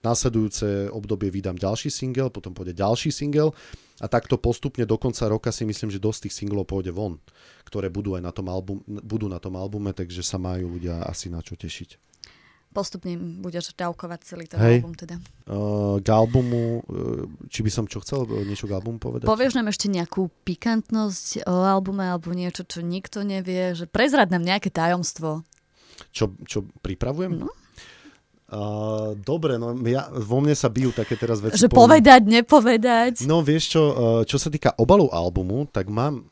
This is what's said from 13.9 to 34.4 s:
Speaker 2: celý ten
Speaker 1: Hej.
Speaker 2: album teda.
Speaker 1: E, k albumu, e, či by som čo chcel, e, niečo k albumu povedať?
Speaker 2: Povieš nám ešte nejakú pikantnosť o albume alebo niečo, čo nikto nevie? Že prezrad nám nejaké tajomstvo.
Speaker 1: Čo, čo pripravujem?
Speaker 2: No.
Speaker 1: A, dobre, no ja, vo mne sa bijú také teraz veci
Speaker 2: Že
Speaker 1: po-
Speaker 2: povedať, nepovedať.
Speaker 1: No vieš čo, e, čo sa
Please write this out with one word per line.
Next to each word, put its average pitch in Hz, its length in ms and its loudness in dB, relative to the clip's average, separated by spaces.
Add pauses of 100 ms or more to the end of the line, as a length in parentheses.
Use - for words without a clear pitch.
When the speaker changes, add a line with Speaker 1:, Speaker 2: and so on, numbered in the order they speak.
Speaker 2:
celý 170 240 -16
ten - 100 -12
Speaker 1:
Hej. 117 220 6
Speaker 2:
album - 160 -8
teda. 170 200 -14
Speaker 1:
E, 175 80 -14 (760)
k 95 80 -4
albumu, 117 720 2
e, - 40 -14 (640)
či - 160 -10
by 110 80 2
som 110 140 -2
čo 101 160 -8
chcel, 135 240 -6
e, 107 240 -6
niečo 101 160 -8
k 101 80 -8
albumu 104 240 -6
povedať? 120 320 -6
Speaker 2:
Povieš 233 260 2
nám 240 140 -2
ešte - 180 -4
nejakú 185 460 -4 (100)
pikantnosť 220 1040 -4
o 180 160 0
albume 190 460 0
alebo 170 240 -4
niečo, 180 320 -6
čo - 160 -12
nikto 180 420 -6
nevie? 185 540 -4
Že 170 100 -8
prezrad 233 460 2
nám 180 100 2
nejaké 185 300 -2
tajomstvo. 165 720 -2 (680)
Speaker 1:
Čo, 104 220 -2 (100)
čo - 220 -6 (160)
pripravujem? 147 580 -4
Speaker 2:
No. 381 140 -8 (960)
Speaker 1:
A, 107 120 -12 (540)
dobre, 135 420 -2
no 117 260 -4
ja, 123 280 0
vo 120 300 -2
mne 147 140 4
sa 139 140 0
bijú 123 240 0
také 113 240 -4
teraz 113 240 -2
veci 107 180 -2
Speaker 2:
Že 214 100 8
Speaker 1:
po- 240 160 10
Speaker 2:
povedať, 254 400 12
nepovedať. 233 1000 4
Speaker 1:
No 156 180 4
vieš 151 280 2
čo, 160 120 4
e, 147 120 4 (300)
čo - 140 -2
sa 151 100 0